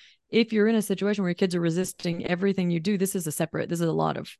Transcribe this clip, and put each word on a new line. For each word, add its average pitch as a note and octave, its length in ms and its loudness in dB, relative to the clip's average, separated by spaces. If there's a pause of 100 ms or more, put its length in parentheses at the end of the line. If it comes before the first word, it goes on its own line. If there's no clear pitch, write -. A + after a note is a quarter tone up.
(280)
if A3+ 240 2
you're G#3+ 140 4
in A3+ 80 2
a G#3+ 80 2
situation G3 400 -2
where F3 80 0
your F3 40 0
kids F3+ 200 0
are F3 60 0
resisting E3+ 640 -2
everything F3+ 460 0
you E3+ 80 2
do, G3 180 0
this F#3+ 160 0
is E3+ 140 -4
a D3 40 -6
separate, - 360 -2
this E3+ 120 -2
is E3+ 60 2
a D#3+ 60 2
lot D#3+ 240 0
of - 120 -10 (120)